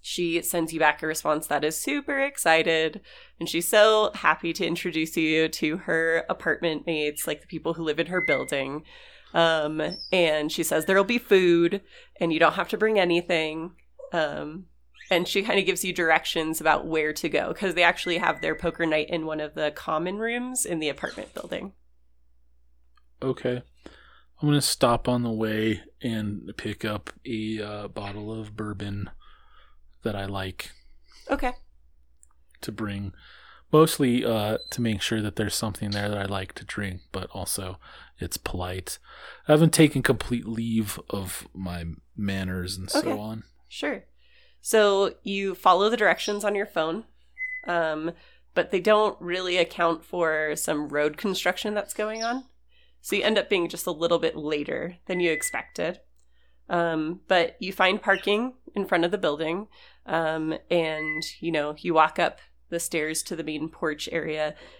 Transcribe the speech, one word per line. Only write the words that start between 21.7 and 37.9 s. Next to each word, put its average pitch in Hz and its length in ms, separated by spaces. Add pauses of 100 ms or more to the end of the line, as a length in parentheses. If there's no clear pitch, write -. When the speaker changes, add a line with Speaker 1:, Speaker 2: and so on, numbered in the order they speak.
Speaker 2:
Okay. 127 420 (760)
I'm 147 80
gonna 147 140
stop 120 460
on 123 160
the 117 80
way 110 520 (160)
and 107 580
pick - 280
up 107 240 (160)
a, 110 340
uh, 104 280
bottle 104 440
of 107 240
bourbon 101 540 (920)
that 107 120
I 98 100
like. 95 460 (580)
Speaker 1:
Okay. 262 240 (1080)
Speaker 2:
To - 100
bring, 101 420 (580)
mostly, 139 520
uh, 110 360 (100)
to - 120
make 110 200
sure 110 200
that 104 160
there's 104 180
something 104 340
there 101 180
that 104 120
I 98 60
like 98 280
to - 120
drink, 98 360 (100)
but 92 200
also 92 480 (400)